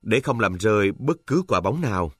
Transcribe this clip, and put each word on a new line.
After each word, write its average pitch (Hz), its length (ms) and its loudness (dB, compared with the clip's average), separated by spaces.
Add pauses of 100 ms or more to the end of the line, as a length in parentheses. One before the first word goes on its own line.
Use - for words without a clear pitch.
để 113 180 0
không 127 200 -2
làm 92 160 0
rơi 101 360 2
bất 147 240 -2 (100)
cứ 180 220 0
quả 92 120 0
bóng 110 200 -2
nào. 92 400 -2